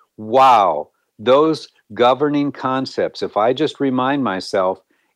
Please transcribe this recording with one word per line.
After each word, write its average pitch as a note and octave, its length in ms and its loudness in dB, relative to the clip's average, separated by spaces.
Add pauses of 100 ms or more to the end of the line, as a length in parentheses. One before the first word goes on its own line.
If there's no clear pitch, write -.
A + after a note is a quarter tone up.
(180)
"Wow, G#2+ 720 2 (280)
those C#3+ 500 0 (260)
governing C#3 580 0
concepts, C3 680 -6
if F#2+ 160 -6
I A2+ 160 2
just C#3+ 260 -4
remind C3+ 440 -2
myself, F#2+ 580 -4 (340)